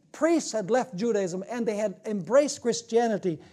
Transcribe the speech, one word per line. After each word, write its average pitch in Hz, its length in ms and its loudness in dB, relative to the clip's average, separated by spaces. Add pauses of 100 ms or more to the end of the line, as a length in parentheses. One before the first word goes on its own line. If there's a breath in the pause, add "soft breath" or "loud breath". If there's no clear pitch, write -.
(120)
priests 320 400 2
had 202 180 -4
left 247 240 0
Judaism, 190 560 -2
and 233 160 -4
they 214 100 -2
had 208 280 -4
embraced 220 580 2
Christianity. 226 800 0 (120)